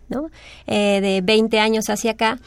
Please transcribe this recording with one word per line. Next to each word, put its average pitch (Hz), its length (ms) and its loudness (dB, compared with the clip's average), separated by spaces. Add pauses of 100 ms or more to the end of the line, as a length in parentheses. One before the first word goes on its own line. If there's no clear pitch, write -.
¿no? 302 220 -8 (360)
Eh, 202 340 0
de 190 220 0
veinte 220 380 2
años 220 280 0
hacia 220 240 -2
acá, 226 340 -2